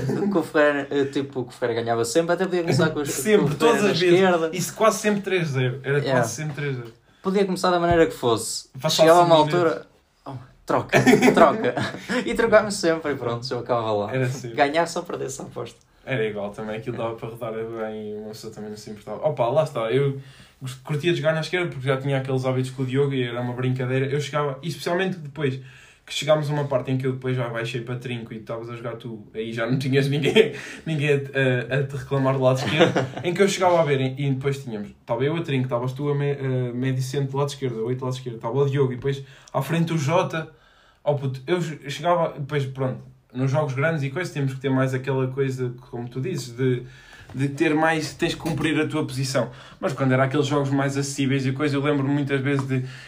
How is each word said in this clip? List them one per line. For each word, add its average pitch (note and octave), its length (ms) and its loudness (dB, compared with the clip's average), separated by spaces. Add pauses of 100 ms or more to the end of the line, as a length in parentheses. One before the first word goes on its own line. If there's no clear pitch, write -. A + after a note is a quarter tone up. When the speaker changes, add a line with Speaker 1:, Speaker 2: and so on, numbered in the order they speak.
Speaker 1:
<laughs> G3+ 260 0
com F3 80 2
o D#3 40 2
Ferreira, D3 480 2
eh, C#3+ 140 2
tipo, C3+ 380 -4
que - 60 -10
o - 20 -18
Ferreira A#2 300 -2
ganhava A#2 240 0
sempre, E3 280 2
até F3+ 120 0
podia F3+ 160 0
começar E3 300 2
com D3+ 80 -4
os, C#3 100 -4
Speaker 2:
Sempre, G#3+ 300 2
Speaker 1:
com C#3+ 60 4
o C#3+ 120 0
Ferreira - 0 -
Speaker 2:
todas A3 260 4
Speaker 1:
na G3 80 4
Speaker 2:
as E3 80 0
vezes. F3 200 6
Speaker 1:
esquerda. F3 340 4
Speaker 2:
E F3+ 80 -4
se - 120 -6
quase G#3 260 2
sempre G#3 220 0
três F#3 280 0
zero. B2+ 340 -2
Era C#3 160 0
Speaker 1:
Yeah. C3 220 2
Speaker 2:
quase A2+ 140 -2
sempre D3+ 200 -8
três C#3+ 200 -6
zero. A#2 180 -12 (300)
Speaker 1:
Podia F#3+ 220 2
começar F#3 260 0
da F3 80 2
maneira E3+ 260 6
que D#3+ 80 0
fosse. - 540 -2 (120)
Speaker 2:
Passado D3+ 120 0 (160)
Speaker 1:
Chegava E3+ 140 10
a - 20 8
uma E3+ 140 8
Speaker 2:
cinco D3+ 100 6
minutos. E3 260 2
Speaker 1:
altura, - 140 -8 (380)
"Oh, C#3 80 -12 (320)
troca, C#3+ 340 2
<laughs> A#3+ 340 8
troca." A3 420 6 (500)
E A#3 100 -2
trocámos G#3+ 400 4
sempre D#3+ 360 0
e C#3 40 -4
pronto, A#2+ 300 -6
já B2 140 -4
acabava A2+ 320 0
lá. G#2 240 0
Speaker 2:
Era C3 100 0
assim. B2 280 -6
Speaker 1:
Ganhar D3 340 2
só - 140 -6
perder C3+ 240 -8
essa - 180 -10
aposta. - 340 -12 (280)
Speaker 2:
Era B2 200 -2
igual G2+ 260 -6
também, G#2+ 260 -8
aquilo A#2 180 -8
dava A2+ 200 -6
para A#2+ 120 -10
rodar A2+ 260 -8
bem A2 580 -8
e - 40 -10
uma G#2+ 140 -12
pessoa G#2+ 240 -14
também G#2+ 160 -12
não G#2 80 -12
se - 120 -16
importava. G#2+ 280 -12 (100)
Opa, B2+ 220 -2
lá D3 160 2
está, A#2 260 -4
eu C3+ 300 0 (400)
gost-, C3 200 -12
curtia D3+ 300 -2
de D3+ 60 0
jogar D3+ 160 0
na D#3+ 80 -2
esquerda F3 280 -2
porque C3+ 160 -8
já C3+ 120 2
tinha C3+ 220 0
aqueles C3 260 -2
hábitos C3 260 -2
com C3+ 120 -6
o - 20 0
Diogo C3+ 280 0
e B2+ 100 0
era A#2+ 180 -4
uma B2 120 -4
brincadeira. B2+ 520 0
Eu C#3 160 -2
chegava, D3 420 -4
e E3 60 -6
especialmente F#3 480 -2
depois C#3+ 420 -4 (460)
que - 80 -14
chegámos D3 360 2
a D3 40 -2
uma D3 100 0
parte C3 260 -2
em C3 80 0
que C3 80 -4
eu C3 60 0
depois B2+ 240 -4
já A#2+ 140 -2
baixei A#2 320 -4
para A#2+ 160 -8
trinco A#2+ 360 -8
e A2 40 -10
estavas A#2 320 -10
a A#2+ 80 -12
jogar A#2 180 -8
tu, A2 400 -12
aí A2+ 160 -6
já A#2 180 -2
não C3 80 2
tinhas C3+ 300 2
ninguém, C#3+ 460 4 (180)
<laughs> - 160 -14
ninguém D3+ 220 0
a, C3 680 0
a, - 40 2
a - 60 0
te - 120 -8
reclamar C3+ 380 0
do C3 60 -2
lado C3 180 4
esquerdo, D3+ 480 2
Speaker 1:
<laughs> - 180 -12
Speaker 2:
em F3 80 0
que F#3+ 80 2
eu G3 80 6
chegava F3+ 320 4
a - 20 2
ver, C#3+ 160 2 (180)
e C#3 140 0
depois C3+ 320 -2
tínhamos, G#2 280 -8
estava B2 340 -4
eu D#3 100 0
a E3 60 -2
trinco, C3+ 240 0
estavas B2+ 260 -2
tu C#3+ 180 -4
a C#3+ 60 0
me-, C#3+ 160 0
a B2+ 420 -2
médio C3 300 -2
centro C#3 280 -4
do C3+ 60 -4
lado C#3+ 120 0
esquerdo, A#2 320 -4
a - 20 -2
oito B2+ 160 -2
do C3 60 -6
lado B2+ 80 -4
esquerdo, A#2 240 -8
estava A#2+ 200 -4
o C#3 120 4
Diogo C3 240 2
e - 20 -6
depois C#3 260 -4 (300)
à C3+ 100 -2
frente E3 300 0
o E3 60 2
Jota. D#3 520 0 (540)
Oh, C#3+ 120 2
puto, C3 300 -4
eu F3 160 0
che-, D3+ 280 -6
chegava, E3+ 500 2
depois C#3 260 -2
pronto, C3 360 -4 (320)
nos C3 180 0
jogos C#3+ 220 0
grandes D3+ 300 0
e C#3 60 -2
coisas E3+ 240 -4
temos C3+ 200 -2
que - 80 -10
ter C#3 80 0
mais C3 240 2
aquela C3 340 -2
coisa, B2+ 460 -2 (180)
como A#2+ 160 -8
tu - 140 -8
dizes, C3+ 340 -6
de, B2+ 280 0 (520)
de C#3 140 -2
ter D3+ 260 2
mais, D#3+ 380 2
tens - 200 -2
que - 60 -10
cumprir D#3 400 0
a D3 80 2
tua D3+ 180 -2
posição. C3 460 -2 (280)
Mas F#3 140 -2
quando C3 200 2
era C3 100 4
aqueles C3+ 240 2
jogos C#3 240 0
mais C#3 260 0
acessíveis C#3 480 0
e C3+ 60 0
coisa, C#3 240 0
eu C#3 80 0
lembro C#3 240 2
muitas C#3 340 0
vezes C#3 260 0
de C3 180 0 (220)